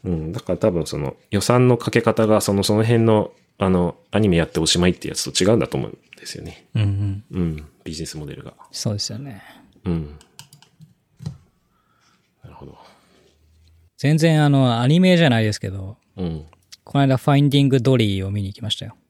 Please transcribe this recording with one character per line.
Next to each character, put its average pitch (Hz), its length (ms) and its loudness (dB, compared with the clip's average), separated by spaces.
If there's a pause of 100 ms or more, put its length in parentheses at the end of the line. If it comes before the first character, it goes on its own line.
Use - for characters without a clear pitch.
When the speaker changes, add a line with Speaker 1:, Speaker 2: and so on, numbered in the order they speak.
Speaker 1:
う 95 40 -6
ん。 80 220 -4
だ 85 80 -8
か - 140 -6
ら 82 40 -4
多 107 140 0
分 82 140 -4
そ 73 120 -8
の、 71 200 -6 (140)
予 101 100 0
算 123 260 4
の 123 100 4
か - 140 -6
け - 100 2
方 113 260 2
が、 107 120 4
そ 101 140 -2
の、 98 100 0
そ 104 140 0
の 110 60 2
辺 113 200 2
の、 110 300 2 (240)
あ 98 120 0
の、 90 280 0 (140)
ア 101 80 0
ニ 107 100 4
メ 85 80 4
や 80 80 2
っ - 40 -16
て 78 100 -4
お 80 60 0
し 87 140 0
ま 90 80 4
い 90 40 4
っ - 20 -2
て - 140 -10
や - 80 -8
つ - 160 -8
と - 120 0
違 92 40 2
う 113 100 4
ん - 20 2
だ - 80 -2
と 73 100 -6
思 58 100 -4
う - 40 -14
ん - 60 -18 (200)
で - 80 -20
す - 100 -14
よ - 80 -14
ね。 - 300 -18
Speaker 2:
う 117 60 -2
ん - 20 0
う 104 40 0
ん。 101 460 -4
Speaker 1:
う 90 120 -4
ん。 78 240 -6 (160)
ビ 82 100 -12
ジ 80 80 -12
ネ 80 60 -8
ス - 100 -14
モ 76 80 -12
デ 71 100 -14
ル - 80 -20
が。 - 100 -20 (180)
Speaker 2:
そ - 200 -6
う - 20 -4
で 104 60 -6
す - 120 -8
よ 107 80 -12
ね。 135 240 -16 (420)
Speaker 1:
う 87 60 -4
ん。 76 260 -6 (2250)
な - 60 -20
る 78 60 -20
ほ 71 100 -20
ど。 69 120 -20 (1200)
Speaker 2:
全 151 200 2
然、 156 260 4
あ 147 60 4
の、 127 320 2
ア 127 60 2
ニ 160 120 4
メ 185 160 6
じ 170 80 4
ゃ 147 60 6
な 117 120 4
い - 20 2
で 107 100 0
す - 60 -8
け 104 100 -8
ど、 98 280 -12 (200)
Speaker 1:
う 92 60 -6
ん。 80 220 -6 (380)
Speaker 2:
こ - 140 -6
の 139 60 4
間、 131 140 2
フ - 120 -2
ァ 139 60 4
イ 143 60 4
ン 143 100 2
デ 143 80 2
ィ 139 60 4
ン 135 40 2
グ 131 120 2
ド 131 160 2
リ 101 200 0
ー 95 80 -6
を 98 60 -8
見 101 100 -4
に 95 60 -6
行 98 80 -12
き - 80 -14
ま 107 80 -6
し - 60 -6
た - 80 -14
よ。 110 100 -18 (140)